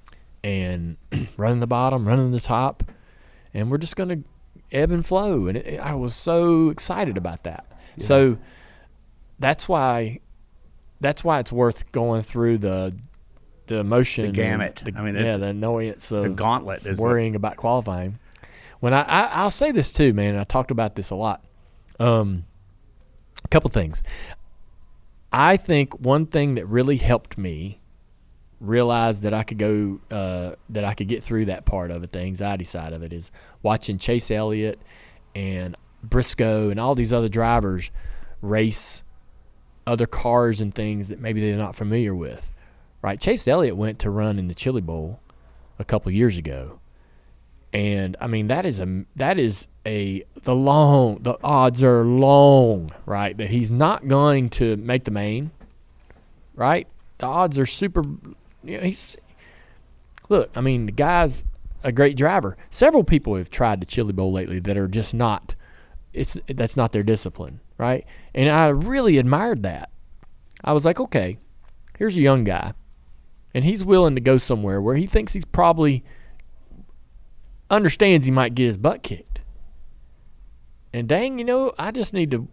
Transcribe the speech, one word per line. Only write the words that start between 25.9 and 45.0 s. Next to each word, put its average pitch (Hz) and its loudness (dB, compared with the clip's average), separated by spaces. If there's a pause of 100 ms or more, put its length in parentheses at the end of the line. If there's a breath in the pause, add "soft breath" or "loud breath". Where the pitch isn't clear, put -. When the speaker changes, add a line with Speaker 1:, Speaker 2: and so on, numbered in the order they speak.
Speaker 1:
one 139 2
thing 143 0
that 90 -6
really 127 2
helped 120 0
me 92 -8 (800)
realize 113 2
that 104 -2
I 110 -2
could 110 -8
go, 104 0 (100)
uh, 92 -6 (180)
that 107 -4
I 101 -4
could 101 -6
get 117 -4
through 110 -2
that 92 -6
part 90 -2
of 85 -8
it, 87 -14
the 92 -8
anxiety 95 -6
side 80 -10
of 80 -12
it, 82 -12
is 85 -14 (320 soft breath)
watching 107 -2
Chase 117 -2
Elliott 107 -2 (560 soft breath)
and 92 -8 (260)
Briscoe 110 0
and 101 -2
all 127 0
these 120 0
other 117 2
drivers 110 0 (520 soft breath)
race 107 -2 (840)
other 117 0
cars 117 2
and 104 -4
things 104 -4
that 104 -12
maybe 110 -2
they're 104 0
not 98 -4
familiar 107 0
with, 76 -8 (500 soft breath)
right? 101 -4
Chase - 0
Elliott 131 2
went 107 -4
to 107 -2
run 104 0
in 92 -4
the 87 -6
Chili 127 -2
Bowl 82 -8 (580 soft breath)